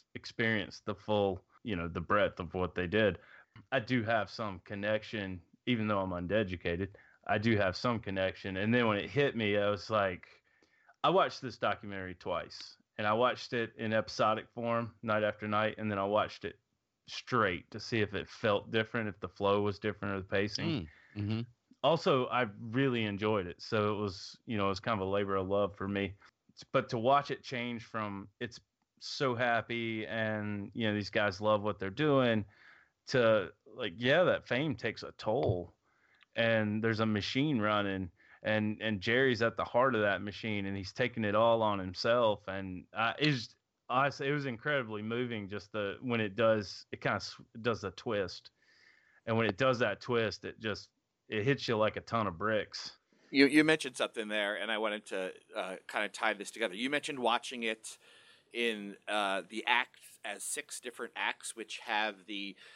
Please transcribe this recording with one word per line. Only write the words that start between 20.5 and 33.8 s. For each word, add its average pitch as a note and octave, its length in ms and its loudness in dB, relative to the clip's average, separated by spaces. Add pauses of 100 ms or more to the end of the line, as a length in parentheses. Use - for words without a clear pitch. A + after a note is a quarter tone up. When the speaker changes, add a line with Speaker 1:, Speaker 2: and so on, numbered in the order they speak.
Speaker 2:
Mm, G#2 60 -4
mm-hmm. A2 180 0 (420)
Speaker 1:
Also, C#3+ 440 4
I B2 200 0 (240)
really B2 340 2
enjoyed G#2 420 0
it. F2 160 -10
So G#2+ 320 0
it G2 40 -4
was, G2 380 -6 (100)
you A2+ 120 -2
know, G2 80 2
it - 20 4
was F#2+ 120 0
kind A2+ 200 -2
of F#2 60 0
a F#2+ 40 -2
labor G2 260 0
of F#2 120 0
love G2 260 2
for F#2 140 -6
me. G2 240 -2 (600)
But B2+ 180 0
to B2+ 80 -2
watch C#3 320 4
it - 120 -6
change A#2+ 420 -8
from G2+ 440 -6 (100)
it's A#2 220 -10 (380)
so - 360 -2
happy A#2 720 0
and, G#2 680 -2
you A2+ 120 0
know, G#2 80 2
these G2+ 140 -2
guys G#2 320 0
love G#2+ 220 4
what G2+ 160 -2
they're F#2+ 100 -4
doing B2 560 4 (600)
to, A2 420 4 (260)
like, A2 220 -6